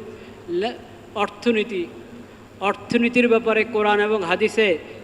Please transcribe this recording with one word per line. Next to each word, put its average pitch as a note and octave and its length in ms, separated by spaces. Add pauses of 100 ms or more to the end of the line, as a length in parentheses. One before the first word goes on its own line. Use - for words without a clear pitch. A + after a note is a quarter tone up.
(500)
লে-, F#3+ 240 (420)
অর্থনীতি, G#3 720 (760)
অর্থনীতির A#3 680
ব্যাপারে A3 340
কোরআন G#3 360
এবং G#3 240
হাদিসে F#3 540 (260)